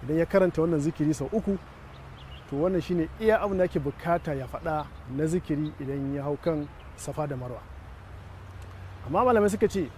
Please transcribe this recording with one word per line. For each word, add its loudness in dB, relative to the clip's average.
Idan 2
ya 4
karanta 6
wannan 4
zikiri 2
sau -2
uku, 2
to -4
wannan 2
shine 0
iya 6
abin 0
da 6
ake 0
bukata 0
ya -6
faɗa -4
na 0
zikiri -2
idan -4
ya -4
hau -2
kan 0
Safa -4
da -4
Marwa. -8
Amma 4
malamai 8
suka 4
ce 0